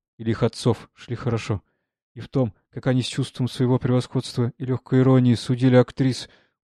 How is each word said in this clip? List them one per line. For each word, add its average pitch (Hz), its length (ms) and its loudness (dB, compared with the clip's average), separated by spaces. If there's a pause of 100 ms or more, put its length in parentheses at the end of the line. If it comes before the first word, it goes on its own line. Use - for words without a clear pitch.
(180)
или 113 120 -4
их 107 120 -2
отцов - 520 -2
шли - 220 -12
хорошо. 113 460 -4 (520)
И 120 60 -18
в - 80 -14
том, 127 260 -2 (160)
как - 160 -10
они 127 160 0
с - 40 -4
чувством - 420 -4
своего 127 300 0
превосходства 123 800 -2
и 139 60 -10
легкой 131 360 0
иронии 131 340 6
судили 127 420 2
актрис, 127 520 0 (360)